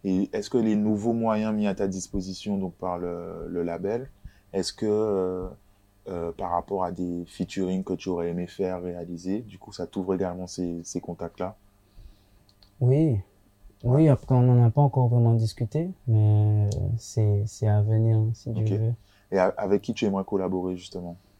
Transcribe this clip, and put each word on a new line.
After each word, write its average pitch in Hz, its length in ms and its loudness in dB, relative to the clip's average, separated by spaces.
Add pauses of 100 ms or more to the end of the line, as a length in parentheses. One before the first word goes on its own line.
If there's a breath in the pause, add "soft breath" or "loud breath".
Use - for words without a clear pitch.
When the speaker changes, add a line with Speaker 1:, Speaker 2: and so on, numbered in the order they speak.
Speaker 1:
Et 95 300 0
est-ce 107 160 -6
que 131 80 0
les 110 180 2
nouveaux 107 380 0
moyens 110 420 0
mis 104 120 0
à 95 80 -2
ta 101 120 -2
disposition, 95 720 -6
donc 95 180 -6
par 90 240 -6
le, 85 500 -8
le 87 140 -4
label, 98 460 -4 (440 soft breath)
est-ce 98 200 -4
que, - 140 -6
euh, 95 600 -2 (640)
euh, 85 240 -6
par 87 180 -6
rapport 92 320 -2
à 87 80 -4
des 87 360 -6
featuring 92 560 -4
que 95 100 -4
tu 90 160 -8
aurais 85 200 -4
aimé 87 180 -6
faire, 92 360 -6
réaliser, 87 580 -6
du 101 180 -18
coup, - 140 -20
ça 87 140 -8
t'ouvre 95 280 -2
également 90 320 -4
ces, 87 360 -6
ces - 180 -8
contacts-là ? 90 560 -10 (1200 soft breath)
Speaker 2:
Oui. 131 420 4 (640)
Speaker 1:
Ouais. 131 200 4
Speaker 2:
Oui, 156 60 8
après, 131 260 2
on 123 80 6
n'en 123 220 8
a 117 60 6
pas 143 100 4
encore 131 280 4
vraiment 117 260 4
discuté, 120 560 -2 (160)
mais 107 640 4 (280)
c'est, 104 500 0
c'est - 200 -4
à 104 160 4
venir, 110 360 4 (140)
si - 180 -8
Dieu 110 140 -2
Speaker 1:
Ok. 107 60 2
Speaker 2:
veut. 110 220 0 (380 soft breath)
Speaker 1:
Et 98 80 2
a-, 92 180 4
avec 101 240 2
qui 120 120 -6
tu - 120 -2
aimerais 98 200 0
collaborer, 92 520 -2
justement ? 90 400 -12 (220)